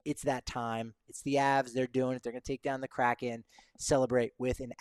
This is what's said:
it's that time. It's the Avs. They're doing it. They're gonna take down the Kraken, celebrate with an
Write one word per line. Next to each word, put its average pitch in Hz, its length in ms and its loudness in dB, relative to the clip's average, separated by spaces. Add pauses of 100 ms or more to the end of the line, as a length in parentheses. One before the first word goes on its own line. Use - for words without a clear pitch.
it's 147 200 -6
that 135 220 -2
time. 113 500 -6 (120)
It's - 140 -16
the 139 140 0
Avs. 139 360 4
They're 127 160 0
doing 127 300 0
it. 123 60 -12
They're 117 100 -6
gonna 127 80 -10
take 135 200 -6
down 135 200 -4
the 135 80 -8
Kraken, 120 560 0 (320)
celebrate 127 600 2
with 123 220 -2
an 120 220 -10